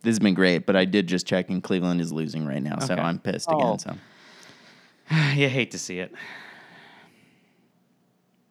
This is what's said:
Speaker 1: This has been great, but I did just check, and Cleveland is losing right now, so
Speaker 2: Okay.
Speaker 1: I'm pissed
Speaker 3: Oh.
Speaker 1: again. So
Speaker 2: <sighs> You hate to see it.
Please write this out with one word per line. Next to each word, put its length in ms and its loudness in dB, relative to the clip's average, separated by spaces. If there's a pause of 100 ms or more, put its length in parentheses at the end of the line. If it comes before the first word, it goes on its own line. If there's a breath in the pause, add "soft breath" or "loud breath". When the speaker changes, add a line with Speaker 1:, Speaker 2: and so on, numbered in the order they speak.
Speaker 1:
This 80 4
has 80 2
been 160 4
great, 320 4
but 100 4
I 80 6
did 220 2
just 200 -2
check, 240 0
and 120 -2
Cleveland 380 0
is 120 -2
losing 340 -4
right 160 -4
now, 180 -6
so 140 -2
Speaker 2:
Okay. 80 -2
Speaker 1:
I'm 180 -2
pissed 300 -6
Speaker 3:
Oh. 80 2
Speaker 1:
again. 200 0
So 180 -12 (1120 loud breath)
Speaker 2:
<sighs> 240 2
You 140 4
hate 220 -2
to 80 -10
see 220 -8
it. 120 -10 (2500 loud breath)